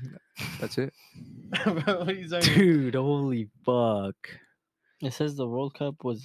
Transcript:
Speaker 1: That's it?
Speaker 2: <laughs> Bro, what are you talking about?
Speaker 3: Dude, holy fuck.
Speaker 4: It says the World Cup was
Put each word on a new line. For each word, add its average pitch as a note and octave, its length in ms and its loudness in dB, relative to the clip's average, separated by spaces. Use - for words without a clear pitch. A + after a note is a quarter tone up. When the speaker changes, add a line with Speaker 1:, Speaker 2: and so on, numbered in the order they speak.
Speaker 1:
That's - 180 -4
it? C3+ 140 -2
Speaker 2:
<laughs> - 100 -2
Bro, G#3+ 80 2
what F3 80 -2
are F#3+ 40 -2
you F#3 160 -8
talking F3 240 2
about? D3+ 60 6
Speaker 3:
Dude, D3+ 360 6
holy C3+ 540 0
fuck. A2 500 2
Speaker 4:
It C3 100 -4
says D3+ 240 -2
the C3 120 -2
World C3+ 260 -4
Cup C#3+ 300 -6
was A#2+ 200 -2